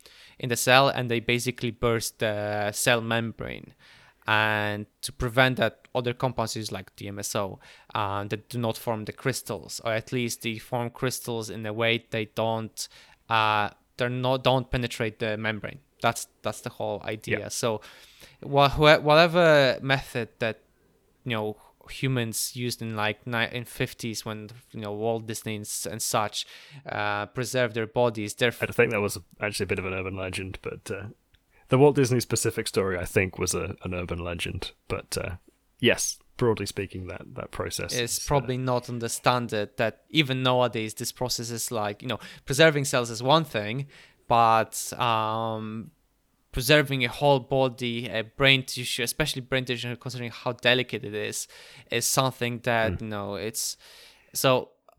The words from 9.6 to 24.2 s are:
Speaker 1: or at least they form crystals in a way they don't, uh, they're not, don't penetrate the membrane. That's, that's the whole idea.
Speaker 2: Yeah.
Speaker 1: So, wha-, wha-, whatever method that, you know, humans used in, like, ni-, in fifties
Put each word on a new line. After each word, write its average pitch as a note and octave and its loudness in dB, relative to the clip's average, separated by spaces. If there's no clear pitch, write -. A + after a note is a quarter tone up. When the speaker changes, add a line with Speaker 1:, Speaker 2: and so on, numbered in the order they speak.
Speaker 1:
or A#2 0
at - -4
least A#2+ -2
they A2 -4
form A#2+ -4
crystals A#2 -4
in A2 -8
a G#2+ -4
way A2+ 2
they A2 -2
don't, A2+ -2
uh, G#2+ 4
they're B2 -2
not, B2+ 0
don't B2+ 2
penetrate A#2+ -2
the G#2+ -2
membrane. A2 -4
That's, A#2 0
that's G#2+ -4
the - -8
whole G#2+ -4
idea. G#2+ -2
Speaker 2:
Yeah. G#2 -8
Speaker 1:
So, A2 -2
wha-, C#3 4
wha-, D3+ 8
whatever D3+ 6
method C3 -2
that, A2+ -2
you B2 -4
know, G#2+ -4
humans A#2+ -2
used B2 -6
in, A2+ -6
like, G#2+ -2
ni-, A#2 0
in A#2+ -6
fifties - -6